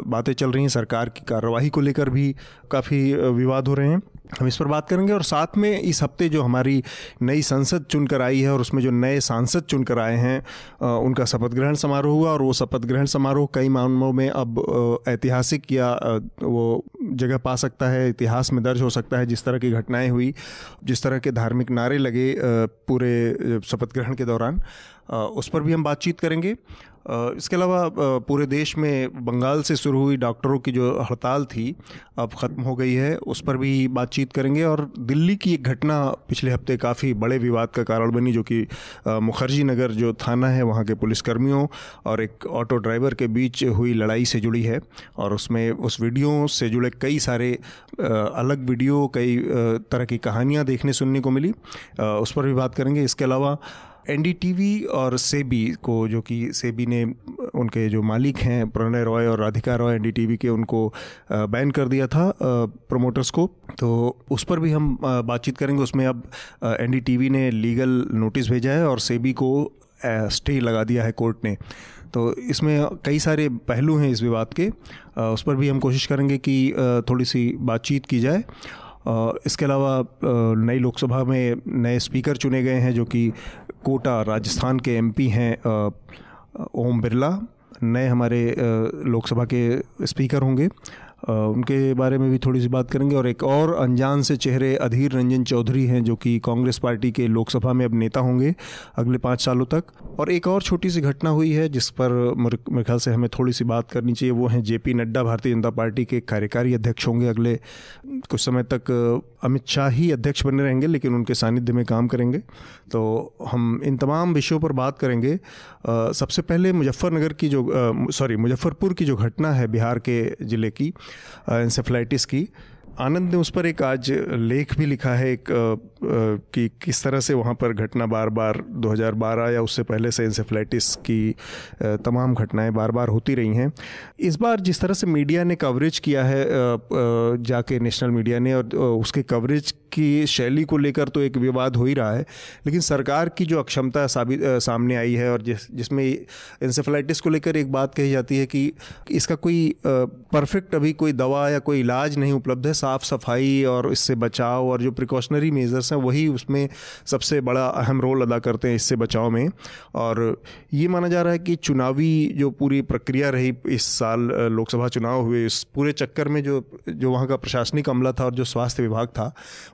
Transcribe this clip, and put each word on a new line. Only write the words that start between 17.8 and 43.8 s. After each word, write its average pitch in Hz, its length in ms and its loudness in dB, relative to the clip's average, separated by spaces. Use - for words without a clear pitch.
है, 127 200 2
इतिहास 120 440 0
में 123 100 2
दर्ज 123 200 0
हो 123 80 2
सकता 123 280 -2
है, 123 80 0
जिस 117 180 -2
तरह 127 140 0
की 123 120 0
घटनाएं 120 400 0
हुई, 123 240 0
जिस 127 180 -2
तरह 131 160 0
के 131 140 -2
धार्मिक 117 380 0
नारे 123 280 0
लगे, 131 340 0
अ, - 60 -4
पूरे, 120 420 2
अ, 117 340 -2
शपथ 117 300 -4
ग्रहण 127 200 -4
के 127 100 -4
दौरान, 117 360 0
अ, 110 260 -2
उस - 120 -4
पर 160 140 -2
भी 160 100 2
हम 160 120 2
बातचीत 147 360 -2
करेंगे। 170 360 -2
अ, 120 380 -4
इसके - 200 -4
अलावा, 180 280 2
अ, 160 140 0
पूरे 139 480 0
देश 147 320 -2
में 135 460 -2
बंगाल 127 380 0
से 151 140 0
शुरू 135 260 2
हुई 139 140 2
डॉक्टरों 131 420 0
की 127 140 -4
जो 123 280 2
हड़ताल 123 440 -2
थी, 120 320 -6
अब 117 200 -2
ख़त्म - 240 -4
हो 127 140 -2
गई 127 180 0
है, 139 220 0
उस - 240 -6
पर 135 160 -2
भी 135 320 2
बातचीत 127 440 -2
करेंगे। 143 320 0
और 151 340 0
दिल्ली 151 380 2
की 185 180 0
एक 139 80 -2
घटना 143 420 0
पिछले - 460 -2
हफ्ते 123 260 0
काफ़ी 123 380 0
बड़े 117 240 0
विवाद 117 300 0
का 123 140 -2
कारण 113 280 0
बनी, 120 220 2
जो 113 100 2
कि, 113 240 -2
अ, - 40 0
मुखर्जी 127 540 0
नगर 127 260 2
जो 113 220 0
थाना 120 360 0
है, 127 140 2
वहाँ 113 220 2
के 107 100 0
पुलिसकर्मियों 123 720 0
और 110 160 -2
एक - 240 -8
ऑटो 120 300 -2
ड्राइवर 117 380 0
के 127 120 -2
बीच 123 380 0
हुई 120 300 2